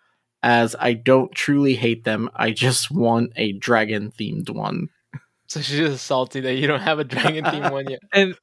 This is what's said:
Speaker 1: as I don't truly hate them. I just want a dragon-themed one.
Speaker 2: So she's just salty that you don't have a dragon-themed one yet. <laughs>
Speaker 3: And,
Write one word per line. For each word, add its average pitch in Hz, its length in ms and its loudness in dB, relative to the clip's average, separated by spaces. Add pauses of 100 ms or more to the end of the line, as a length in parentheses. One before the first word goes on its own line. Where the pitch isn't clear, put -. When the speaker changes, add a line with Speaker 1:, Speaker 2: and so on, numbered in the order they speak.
(420)
Speaker 1:
as 117 380 4
I 123 140 2
don't 127 400 4
truly 143 400 2
hate 113 300 0
them. 110 300 -2
I 110 180 -2
just 123 380 0
want 117 460 2
a 110 160 -2
dragon-themed 107 960 -2
one. 107 400 -6 (600)
Speaker 2:
So 156 120 -8
she's 143 160 -6
just 147 300 -2
salty 131 340 -2
that 131 140 -2
you 135 120 0
don't 143 140 0
have 156 200 0
a 147 40 -2
dragon-themed 151 680 -2
one 139 200 -6
yet. 131 160 -8
<laughs> - 80 -10
Speaker 3:
And, 190 280 4